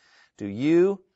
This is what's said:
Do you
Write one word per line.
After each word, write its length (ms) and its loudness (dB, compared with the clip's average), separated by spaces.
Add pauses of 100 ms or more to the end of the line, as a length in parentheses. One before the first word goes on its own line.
(360)
Do 100 -12
you 540 0 (160)